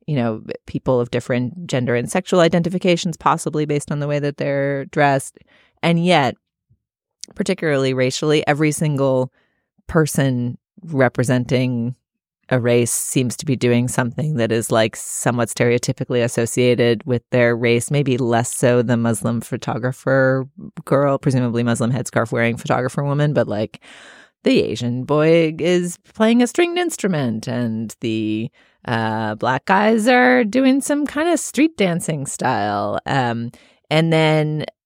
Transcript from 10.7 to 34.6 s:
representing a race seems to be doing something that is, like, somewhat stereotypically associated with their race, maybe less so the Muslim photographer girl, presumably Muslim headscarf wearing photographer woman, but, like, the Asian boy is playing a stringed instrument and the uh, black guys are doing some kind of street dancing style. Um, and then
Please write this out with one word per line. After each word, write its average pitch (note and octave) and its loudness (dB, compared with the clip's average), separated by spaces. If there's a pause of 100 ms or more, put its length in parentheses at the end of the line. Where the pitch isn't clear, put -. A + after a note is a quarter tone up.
representing B2+ 0 (520)
a C3 2
race A#2+ 2
seems - -2
to - -12
be C3+ 0
doing A#2+ 2
something B2+ -4
that A#2 0
is, A2+ -2
like, A2+ 2
somewhat A#2+ -4
stereotypically B2 0
associated A#2+ 2
with B2 -2
their A#2+ 2
race, A#2 0
maybe C#3 0
less A#2 0
so B2 4
the A#2+ 0
Muslim A#2 -2
photographer C3 -2 (380)
girl, C#3 2
presumably B2 0
Muslim A#2 0
headscarf A#2+ -2
wearing A#2 0
photographer B2+ -2
woman, C#3+ 0
but, A#2+ 0
like, G#2+ -4 (640)
the C4 4
Asian A#2+ -4
boy D#3 4
is F3 0 (180)
playing A#3 4
a B3 2
stringed F4 0
instrument D3+ -2
and A#2 -4
the A2 -2 (360)
uh, A2 -2
black B2 -2
guys G#3+ 2
are B3+ 4
doing C4 2
some D4 -2
kind D#4 -2
of E4 2
street - 0
dancing E3 -2
style. G#2 -2
Um, A#2+ -2 (380)
and D#3+ 2
then D#3 2 (220)